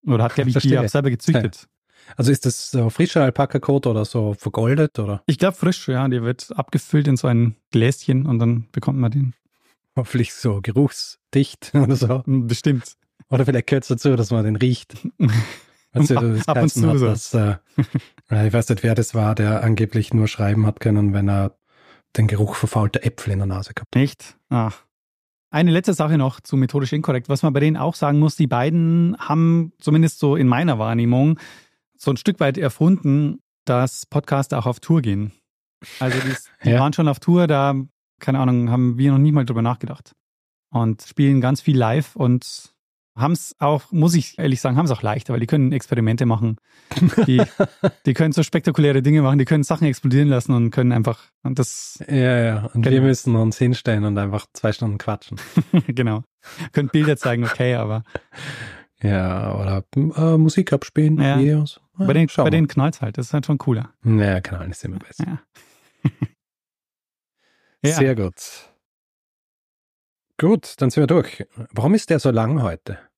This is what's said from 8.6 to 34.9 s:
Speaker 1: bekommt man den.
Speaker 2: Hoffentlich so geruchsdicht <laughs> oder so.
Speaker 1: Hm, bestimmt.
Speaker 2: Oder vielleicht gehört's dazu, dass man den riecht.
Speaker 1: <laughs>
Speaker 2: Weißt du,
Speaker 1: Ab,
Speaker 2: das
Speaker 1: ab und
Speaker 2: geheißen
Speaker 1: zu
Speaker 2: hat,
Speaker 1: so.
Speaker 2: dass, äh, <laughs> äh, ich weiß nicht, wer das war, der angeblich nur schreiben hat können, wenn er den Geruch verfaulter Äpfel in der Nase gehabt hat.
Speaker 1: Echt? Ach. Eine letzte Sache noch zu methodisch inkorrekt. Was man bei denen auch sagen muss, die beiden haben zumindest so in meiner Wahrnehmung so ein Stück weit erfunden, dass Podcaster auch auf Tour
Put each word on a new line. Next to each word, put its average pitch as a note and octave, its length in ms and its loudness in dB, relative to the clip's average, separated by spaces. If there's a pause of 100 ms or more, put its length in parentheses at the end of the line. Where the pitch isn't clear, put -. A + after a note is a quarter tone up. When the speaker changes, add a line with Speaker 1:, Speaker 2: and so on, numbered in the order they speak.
Speaker 1:
bekommt C3+ 260 -4
man A#2+ 120 0
den. C3+ 240 -2 (600)
Speaker 2:
Hoffentlich B2 360 -2
so G2+ 300 -4
geruchsdicht - 1080 -4
<laughs> - 20 -16
oder C#3 220 2
so. B2+ 280 -2
Speaker 1:
Hm, C3 220 0
bestimmt. B2 480 -4 (340)
Speaker 2:
Oder C3 160 2
vielleicht B2 220 0
gehört's C3+ 220 0
dazu, C3 280 2
dass A2+ 140 0
man A2+ 140 0
den G#2+ 120 0
riecht. B2+ 400 -2 (220)
Speaker 1:
<laughs> - 760 -2
Speaker 2:
Weißt C3 180 2
du, B2+ 60 4
Speaker 1:
Ab, B2+ 60 2
Speaker 2:
das A2 260 0
Speaker 1:
ab D3 140 0
und D#3+ 100 2
Speaker 2:
geheißen A#2+ 100 0
Speaker 1:
zu D#3+ 80 4
Speaker 2:
hat, C#3+ 80 2
Speaker 1:
so. B2 80 2
Speaker 2:
dass, A2 280 -4
äh, G#2 220 2 (720)
<laughs> - 0 -
äh, G#2+ 180 2
ich G2 40 0
weiß A#2 180 0
nicht, A2+ 120 0
wer A2+ 120 2
das A2+ 200 -2
war, G#2+ 200 0
der G#2 280 0
angeblich A2 520 0
nur G#2+ 140 2
schreiben G#2+ 380 0
hat G#2 140 -4
können, G#2 320 2
wenn G2 160 0
er G2 300 -2 (580)
den A2 100 2
Geruch G#2 280 -2
verfaulter - 500 -2
Äpfel - 280 -4
in G2 80 -2
der G2 60 -2
Nase F#2+ 280 -8
gehabt - 200 -14
hat. B2+ 80 4
Speaker 1:
Echt? - 340 -6 (120)
Ach. A2+ 360 -4 (680)
Eine E3 200 2
letzte F3+ 240 2
Sache D#3 240 0
noch C3 220 -2
zu - 180 -6
methodisch C3 340 -2
inkorrekt. D3 380 -2
Was C#3 120 -2
man D#3 120 0
bei C#3+ 60 2
denen D3+ 180 0
auch D3+ 160 -4
sagen D3 240 0
muss, D3+ 180 2
die D#3 100 2
beiden E3 720 0
haben E3 640 0
zumindest D#3 380 2
so C#3+ 180 2
in C#3+ 100 2
meiner B2+ 320 2
Wahrnehmung A#2+ 600 2 (580)
so - 160 -4
ein B2 60 -2
Stück - 200 -2
weit C#3 200 0
erfunden, D3+ 840 0 (240)
dass B2+ 420 -2
Podcaster C#3 520 -4
auch A2+ 80 -4
auf B2 140 -4
Tour E3 200 2